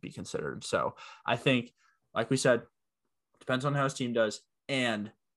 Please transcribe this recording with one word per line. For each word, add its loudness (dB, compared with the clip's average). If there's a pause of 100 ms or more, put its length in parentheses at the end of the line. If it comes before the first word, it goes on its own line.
be -10
considered. -6
So 0 (320)
I 2
think, 2 (420)
like 0
we 2
said, 4 (760)
depends -2
on 0
how 2
his 0
team -4
does 2 (280)
and 0 (240)